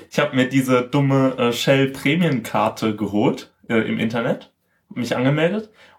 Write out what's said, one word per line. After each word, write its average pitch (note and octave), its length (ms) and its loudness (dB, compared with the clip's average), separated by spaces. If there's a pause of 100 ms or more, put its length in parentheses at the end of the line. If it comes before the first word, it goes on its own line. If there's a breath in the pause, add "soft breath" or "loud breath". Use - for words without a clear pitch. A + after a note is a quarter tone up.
(120)
ich - 80 0
hab D3 140 0
mir B2+ 160 2
diese B2+ 340 2
dumme, C3+ 540 2
äh, A#2+ 160 0
Shell C3+ 380 2
Prämienkarte A#2 1040 -2
geholt, G#2 600 -2 (140)
äh, A#2 100 0
im A2 200 -2
Internet, A#2 540 -4 (360)
hab - 80 -12
mich A#2 180 -4
angemeldet D#3 560 0 (280 soft breath)